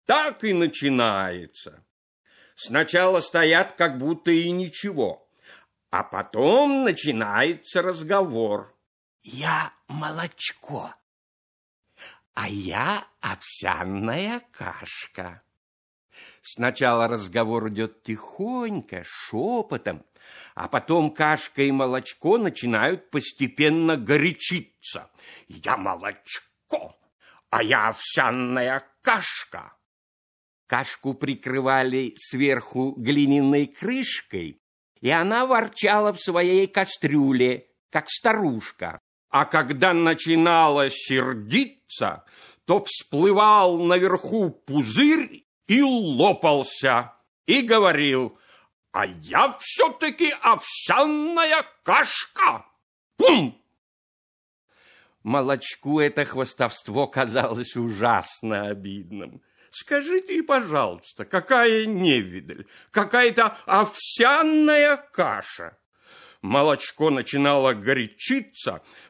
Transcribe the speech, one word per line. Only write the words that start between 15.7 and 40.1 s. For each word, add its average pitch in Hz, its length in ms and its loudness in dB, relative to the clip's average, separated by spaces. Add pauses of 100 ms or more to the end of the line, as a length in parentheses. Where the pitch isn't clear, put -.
Сначала 120 640 0
разговор 113 600 -2
идет 110 340 -6
тихонько, 202 1040 -10
шепотом, 139 1000 -6 (520)
а 87 100 -8
потом 156 480 0
кашка 151 480 -2
и 139 80 2
молочко 135 680 -2
начинают 135 760 -2
постепенно 151 840 0
горячиться. 147 1120 -4 (380)
«Я - 300 -4
молочко, - 1200 -10 (520)
а 117 120 0
я 110 280 2
овсяная 127 920 -2 (200)
кашка». - 720 -4 (920)
Кашку 131 480 -4
прикрывали 131 1040 -2
сверху 131 800 -2
глиняной 143 720 2
крышкой, 185 920 -8 (400)
и 120 100 0
она 196 360 2
ворчала 208 680 2
в - 80 -12
своей 180 460 2
кастрюле, 139 1000 0 (220)
как 156 200 -4
старушка. 131 880 -2 (340)
А 139 140 4
когда 151 480 2
начинала 165 960 4